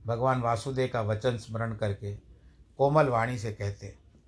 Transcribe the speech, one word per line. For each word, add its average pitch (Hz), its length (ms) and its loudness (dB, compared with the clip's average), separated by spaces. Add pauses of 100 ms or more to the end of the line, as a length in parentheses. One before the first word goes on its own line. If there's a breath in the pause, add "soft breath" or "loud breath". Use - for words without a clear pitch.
भगवान 123 360 2
वासुदेव 123 460 0
का 123 160 -2
वचन 107 340 0
स्मरण 113 380 -6
करके 101 400 -4 (640 soft breath)
कोमल 143 280 6
वाणी 120 300 0
से 107 160 -6
कहते 101 340 -6 (400)